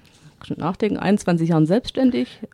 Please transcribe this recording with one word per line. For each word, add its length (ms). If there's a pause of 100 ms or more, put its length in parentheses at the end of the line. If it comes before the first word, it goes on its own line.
(460)
schon 120
nachdenken, 400
einundzwanzig 520
Jahren 180
selbstständig. 720 (140)